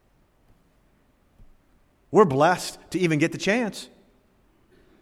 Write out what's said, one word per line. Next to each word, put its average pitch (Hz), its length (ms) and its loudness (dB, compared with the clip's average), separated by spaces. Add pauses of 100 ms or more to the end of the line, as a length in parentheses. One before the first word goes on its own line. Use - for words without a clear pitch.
(2000)
We're 208 160 6
blessed 151 520 0 (140)
to 165 80 -6
even 160 200 0
get 165 140 0
the 156 40 -12
chance. 214 520 -4 (1120)